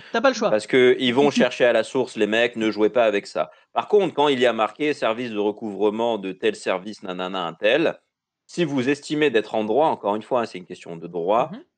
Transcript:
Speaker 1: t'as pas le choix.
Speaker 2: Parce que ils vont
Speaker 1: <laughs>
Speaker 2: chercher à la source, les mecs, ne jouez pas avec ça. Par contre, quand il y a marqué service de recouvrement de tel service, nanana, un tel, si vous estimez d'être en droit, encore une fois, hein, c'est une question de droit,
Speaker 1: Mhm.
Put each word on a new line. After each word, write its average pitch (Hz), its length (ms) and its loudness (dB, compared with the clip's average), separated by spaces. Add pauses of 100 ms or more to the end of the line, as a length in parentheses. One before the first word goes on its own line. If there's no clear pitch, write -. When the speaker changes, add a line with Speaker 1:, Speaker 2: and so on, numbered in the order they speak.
(120)
Speaker 1:
t'as 233 80 -2
pas 262 100 4
le 254 40 2
choix. 220 160 -2
Speaker 2:
Parce 107 160 0
que 127 320 6
ils 123 160 0
vont 143 160 4
Speaker 1:
<laughs> - 0 -
Speaker 2:
chercher 127 360 0
à 120 60 6
la 113 120 2
source, - 320 -4
les 107 100 2
mecs, 117 300 0
ne 110 160 0
jouez 107 180 2
pas 120 140 2
avec 101 240 0
ça. - 240 -4 (200)
Par 117 140 -2
contre, 190 260 2
quand 147 140 2
il 135 140 2
y 123 60 6
a 117 60 4
marqué 113 400 -2
service 120 380 -4
de 104 80 -6
recouvrement 107 800 -2
de 95 140 -6
tel 104 240 -2
service, 98 480 -6
nanana, 92 420 -6
un 82 60 -6
tel, 113 480 0 (480)
si 170 160 -4
vous 139 240 -2
estimez 147 420 -2
d'être 110 240 -2
en 110 80 0
droit, 113 240 2
encore 107 300 -2
une 110 60 -8
fois, 127 180 -2
hein, 110 60 -4
c'est - 120 -12
une 90 80 -16
question 85 300 -14
de 85 100 -12
droit, 92 460 0
Speaker 1:
Mhm. 240 80 -14 (160)